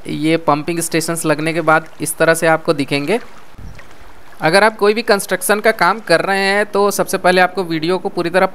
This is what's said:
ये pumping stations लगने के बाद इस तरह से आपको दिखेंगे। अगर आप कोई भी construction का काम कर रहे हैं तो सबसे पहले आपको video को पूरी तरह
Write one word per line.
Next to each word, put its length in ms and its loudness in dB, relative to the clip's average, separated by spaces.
ये 320 0
pumping 420 0
stations 440 -2
लगने 280 0
के 100 -2
बाद 260 2
इस 160 -8
तरह 160 4
से 160 0
आपको 240 2
दिखेंगे। 460 -2
अगर 240 4
आप 140 2
कोई 160 4
भी 80 -2
construction 580 0
का 140 2
काम 260 2
कर 220 2
रहे 180 0
हैं 260 2
तो 260 2
सबसे 260 -2
पहले 240 4
आपको 220 0
video 340 -2
को 120 -4
पूरी 200 -4
तरह 260 2